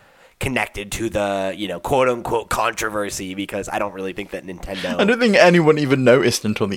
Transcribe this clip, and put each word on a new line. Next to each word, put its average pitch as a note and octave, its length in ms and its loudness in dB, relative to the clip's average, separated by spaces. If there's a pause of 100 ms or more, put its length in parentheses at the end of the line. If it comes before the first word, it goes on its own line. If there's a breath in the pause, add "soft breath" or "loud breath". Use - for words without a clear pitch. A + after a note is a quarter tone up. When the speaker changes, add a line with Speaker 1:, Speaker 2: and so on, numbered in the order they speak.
(380 soft breath)
Speaker 1:
connected G#2 540 -6
to A2+ 180 -4
the, G2 460 -2
you G2+ 100 -6
know, F2 140 -8
quote C3 280 2
unquote A#2 420 -2
controversy, G#2 840 -2
because G2 340 -6
I G#2+ 120 -4
don't G2+ 140 -4
really F#2+ 180 -6
think G2 180 -10
that F#2+ 160 -10
Nintendo F#2 540 -8
Speaker 2:
I A3 40 4
don't A#3 140 2
think A#3 160 4
anyone E3 440 6
even C3+ 260 2
noticed B2 400 4
until G#2+ 240 0
the G2 80 -4